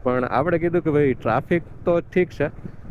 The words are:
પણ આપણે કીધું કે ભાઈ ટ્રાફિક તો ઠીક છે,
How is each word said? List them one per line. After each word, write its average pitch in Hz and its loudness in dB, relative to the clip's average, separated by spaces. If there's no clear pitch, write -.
પણ 127 2
આપણે 156 2
કીધું 170 0
કે 160 -2
ભાઈ 143 4
ટ્રાફિક 139 0
તો 170 2
ઠીક 180 0
છે, 143 -2